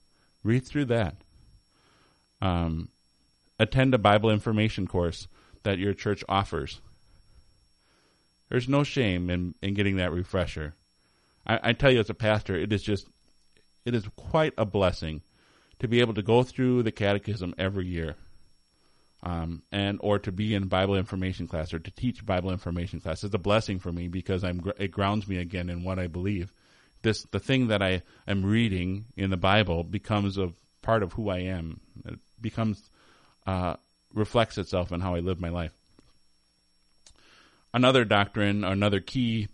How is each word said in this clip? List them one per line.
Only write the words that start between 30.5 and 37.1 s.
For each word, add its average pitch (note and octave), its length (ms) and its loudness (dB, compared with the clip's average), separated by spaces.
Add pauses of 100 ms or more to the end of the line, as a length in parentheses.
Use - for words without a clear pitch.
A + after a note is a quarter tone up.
part A2+ 200 2
of F2 100 -4
who G#2+ 160 -4
I F2+ 120 0
am. F2+ 400 -6 (260)
It - 120 -12 (220)
becomes, A2+ 500 -4 (560)
uh, F2+ 300 0 (360)
reflects A2 460 2
itself F2+ 340 -2
in F2 80 -2
how F#2 140 -2
I F2 60 -2
live F2 200 -2
my E2+ 80 -6
life. E2+ 240 -6 (2000)